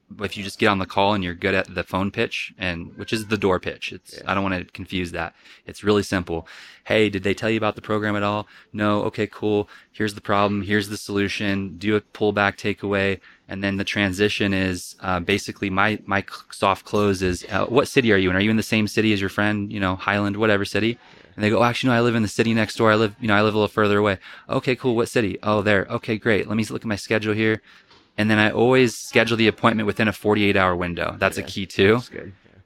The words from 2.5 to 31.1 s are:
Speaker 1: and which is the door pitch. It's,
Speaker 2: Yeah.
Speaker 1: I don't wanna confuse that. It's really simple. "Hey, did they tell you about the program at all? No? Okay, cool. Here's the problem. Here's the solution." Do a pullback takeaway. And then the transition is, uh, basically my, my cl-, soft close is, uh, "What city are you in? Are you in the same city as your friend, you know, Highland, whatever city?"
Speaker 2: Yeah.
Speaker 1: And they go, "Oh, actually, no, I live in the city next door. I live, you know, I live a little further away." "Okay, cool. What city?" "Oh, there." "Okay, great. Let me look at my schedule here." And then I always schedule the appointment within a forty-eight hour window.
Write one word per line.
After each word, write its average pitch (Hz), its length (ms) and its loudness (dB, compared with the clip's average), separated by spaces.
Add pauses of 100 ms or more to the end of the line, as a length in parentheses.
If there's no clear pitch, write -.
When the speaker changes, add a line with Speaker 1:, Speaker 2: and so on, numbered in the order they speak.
Speaker 1:
and 87 380 -8
which - 160 -8
is 110 140 -4
the 107 120 -2
door 95 200 2
pitch. - 320 -8
It's, - 280 -18
Speaker 2:
Yeah. - 120 -8
Speaker 1:
I 92 40 0
don't 98 100 -2
wanna 92 220 -4
confuse 90 460 -8
that. 85 220 -6 (320)
It's - 160 -18
really 104 220 4
simple. 87 420 -4 (380)
"Hey, 107 240 2
did 98 160 -4
they 101 100 2
tell 110 160 -4
you 113 60 0
about 107 180 -2
the - 60 -14
program 107 340 -2
at 101 80 -2
all? 104 240 -2 (260)
No? 104 320 0
Okay, 104 220 -2
cool. 104 420 -2 (220)
Here's 104 240 -4
the 104 60 -14
problem. 101 420 0
Here's 104 260 0
the 104 100 -8
solution." 98 800 -2
Do 104 180 0
a 104 60 0
pullback 101 560 0
takeaway. 98 600 -2 (300)
And 98 160 -8
then 98 140 -2
the 98 60 -2
transition 101 680 0
is, 95 480 -2
uh, 92 200 -2
basically 101 500 -2
my, 101 360 0
my 98 140 0
cl-, - 300 -14
soft 98 340 0
close 101 380 0
is, 90 280 -2
uh, 98 160 0
"What 123 220 2
city 117 240 2
are 98 60 6
you 95 120 2
in? 92 60 0
Are 95 40 2
you 107 100 2
in 110 80 2
the 107 40 0
same 110 240 0
city 107 280 2
as 98 60 -2
your 98 100 -2
friend, 104 420 -2
you 107 80 -6
know, 92 160 0
Highland, 101 400 0
whatever 104 300 2
city?" 107 240 0
Speaker 2:
Yeah. - 440 -14
Speaker 1:
And 101 100 -6
they 107 60 4
go, 107 100 2
"Oh, 117 40 6
actually, 120 240 0
no, 123 80 4
I 117 60 4
live 120 120 2
in 117 80 2
the 101 60 0
city 113 260 0
next 110 220 -2
door. 113 160 6
I 107 40 6
live, 107 240 0
you 120 60 -4
know, 107 80 2
I 101 80 4
live 107 120 2
a - 20 2
little 104 120 2
further 104 300 2
away." 101 200 2 (320)
"Okay, 127 260 -2
cool. 123 180 0
What 117 140 0
city?" 104 340 0
"Oh, 107 200 2
there." 98 280 2
"Okay, 117 280 -4
great. 104 280 2
Let 107 120 -4
me 113 80 0
look 120 160 -10
at - 40 -8
my 107 100 -2
schedule 107 380 -2
here." 110 280 0 (540)
And 107 140 2
then 107 80 4
I 107 140 4
always 123 440 4
schedule 113 400 0
the 110 120 4
appointment 107 400 2
within 110 180 0
a 104 60 0
forty-eight 104 440 2
hour 92 200 4
window. 87 420 -4